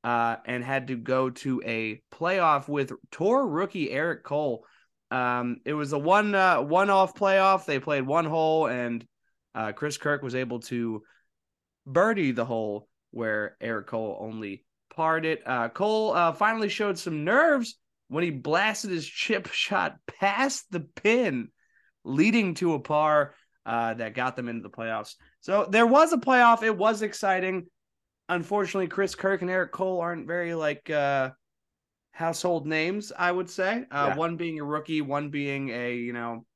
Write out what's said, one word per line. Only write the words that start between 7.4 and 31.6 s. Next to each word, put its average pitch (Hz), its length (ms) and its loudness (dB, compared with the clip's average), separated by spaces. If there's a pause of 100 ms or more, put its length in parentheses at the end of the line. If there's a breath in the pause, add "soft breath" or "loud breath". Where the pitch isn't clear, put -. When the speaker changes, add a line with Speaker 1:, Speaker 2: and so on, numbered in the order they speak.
Speaker 1:
They 143 140 0
played 139 280 -2
one 160 180 2
hole, 160 420 2
and, 120 380 -4 (480)
uh, 110 200 -4
Chris 143 240 -6
Kirk 143 260 -2
was 127 120 -6
able 123 260 -4
to 113 420 -4 (840 soft breath)
birdie 175 460 2
the 117 140 0
hole 110 420 -4 (240)
where 107 480 -4
Eric 110 280 -6
Cole 110 340 -6
only 107 440 -10 (300)
parred 160 300 0
it. 160 200 -2
Uh, 120 240 0
Cole, 214 440 0
uh, 170 180 4
finally 214 380 0
showed 202 280 -2
some 156 280 -6
nerves 262 520 2 (300)
when 156 160 -2
he 175 60 0
blasted 175 600 -2
his 165 160 -4
chip - 460 -4
shot - 460 -2 (100)
past 226 640 -2
the 175 80 -4
pin, 196 680 0 (540)
leading 190 520 2
to 170 180 0
a 147 60 -2
par, 151 560 2 (300 soft breath)
uh, 113 280 -2
that 110 220 -8
got 127 200 -2
them 123 140 -8
into 113 140 -8
the 107 60 -14
playoffs. 113 460 -8 (260 soft breath)
So 202 280 0
there 226 160 6
was 302 280 6
a 302 40 2
playoff. 233 460 6
It 220 140 0
was 214 240 2
exciting. 190 680 -2 (640)
Unfortunately, 180 580 -2
Chris 196 260 -2
Kirk 196 280 -2
and 180 100 -4
Eric 185 220 -2
Cole 185 260 -2
aren't 170 260 -4
very, 170 280 -4
like, 151 360 -4
uh, 139 420 0 (840)